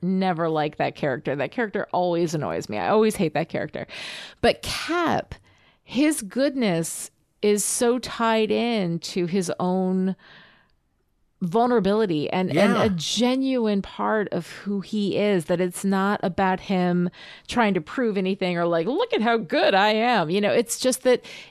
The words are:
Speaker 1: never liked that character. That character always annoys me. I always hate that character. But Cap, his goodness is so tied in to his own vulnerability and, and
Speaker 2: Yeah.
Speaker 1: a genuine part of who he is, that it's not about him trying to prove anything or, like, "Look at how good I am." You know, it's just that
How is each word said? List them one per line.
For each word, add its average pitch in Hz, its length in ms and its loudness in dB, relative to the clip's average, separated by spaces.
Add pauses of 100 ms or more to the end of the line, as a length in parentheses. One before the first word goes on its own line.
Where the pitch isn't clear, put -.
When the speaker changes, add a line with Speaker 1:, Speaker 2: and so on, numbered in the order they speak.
Speaker 1:
never 180 460 0
liked 151 300 -2
that 139 180 -2
character. 147 400 -2
That 135 160 -2
character 214 400 -2
always 175 420 0
annoys 90 340 -4
me. 107 100 -6
I 90 100 -2
always 214 280 4
hate 165 180 0
that 165 140 -2
character. - 380 -8 (540)
But - 220 0
Cap, - 720 -2 (480)
his 302 400 0
goodness 226 880 -2 (320)
is 208 220 4
so 247 340 0
tied 226 520 0
in 214 500 0
to 175 260 -4
his 170 340 0
own 185 560 0 (1300)
vulnerability 202 880 2
and, 185 260 0
and 202 180 4
Speaker 2:
Yeah. 202 100 2
Speaker 1:
a 226 40 4
genuine 226 960 0
part 208 500 -2
of 165 180 -4
who 202 300 -6
he 202 380 -2
is, 196 260 2
that 175 160 0
it's 180 240 -4
not 196 380 2
about 185 380 0
him 180 500 0 (380)
trying 214 260 2
to 175 80 0
prove 226 340 -2
anything 185 400 -2
or, 170 100 0
like, 170 200 2
"Look 381 260 -2
at 339 80 0
how 233 160 2
good 226 380 2
I 202 160 4
am." 214 400 2
You 196 100 0
know, 202 120 2
it's - 260 0
just 254 240 0
that 247 200 4 (280)